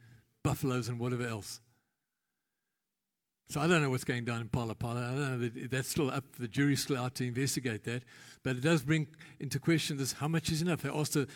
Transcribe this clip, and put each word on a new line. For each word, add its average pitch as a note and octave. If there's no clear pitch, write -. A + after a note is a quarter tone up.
buffaloes B2+
and A#2+
whatever B2
else. A2
So D3+
I D#3
don't E3+
know C3+
what's B2+
going A#2+
down A#2
in A2+
Pala A2+
Pala. A#2+
I A#2+
don't C3
know C3
that, B2
that's C3
still C#3+
up, C3+
the B2
jury's C#3
still C#3
out B2
to B2+
investigate B2
that. A#2+
But C3
it B2
does D#3+
bring D3+
into C#3+
question D#3+
this, C3
how C#3+
much D#3+
is D#3+
enough? F3
They C#3+
asked D3+
a, C#3